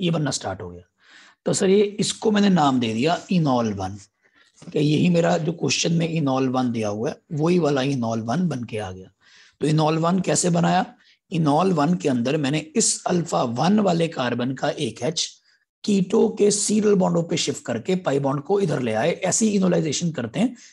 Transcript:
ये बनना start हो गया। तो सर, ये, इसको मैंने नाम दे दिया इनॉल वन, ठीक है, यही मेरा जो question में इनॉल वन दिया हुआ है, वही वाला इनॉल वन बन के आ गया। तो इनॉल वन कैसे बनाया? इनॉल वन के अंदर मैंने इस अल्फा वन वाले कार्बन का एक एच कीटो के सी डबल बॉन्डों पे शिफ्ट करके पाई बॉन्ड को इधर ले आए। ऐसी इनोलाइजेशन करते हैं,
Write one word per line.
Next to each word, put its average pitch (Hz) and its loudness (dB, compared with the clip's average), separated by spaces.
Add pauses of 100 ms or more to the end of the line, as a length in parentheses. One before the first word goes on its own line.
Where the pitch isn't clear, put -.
ये 175 0
बनना 156 0
start 98 -6
हो 90 -10
गया। 87 -18 (640)
तो 180 2
सर, 190 2
ये, 202 6 (180)
इसको - -2
मैंने 208 4
नाम 143 4
दे 113 0
दिया 156 0 (140)
इनॉल 127 2
वन, 98 -6 (640)
ठीक - -8
है, 151 2
यही 151 4
मेरा 170 2
जो 160 -4
question 165 -2
में 165 0
इनॉल 135 0
वन 127 0
दिया 110 -4
हुआ 107 -4
है, - -8 (160)
वही 165 2
वाला 143 2
इनॉल 117 -2
वन 147 0
बन 127 -6
के 110 -8
आ 92 -8
गया। 92 -16 (500)
तो 139 0
इनॉल 156 2
वन 170 2
कैसे 175 0
बनाया? 170 2 (480)
इनॉल 165 2
वन 156 2
के 160 -2
अंदर 127 0
मैंने 147 -2 (180)
इस - 0
अल्फा 175 0
वन 147 2
वाले 170 2
कार्बन 123 -4
का 143 -4
एक 135 -6
एच 160 -4 (560)
कीटो 214 2 (100)
के 202 4
सी 208 0
डबल 202 2
बॉन्डों 175 2
पे 170 -4
शिफ्ट - -4
करके 123 -4
पाई 147 -2
बॉन्ड 143 -2
को 202 0
इधर 151 -2
ले 117 -2
आए। 123 0
ऐसी 202 0
इनोलाइजेशन 175 0
करते 123 -6
हैं, 262 0 (160)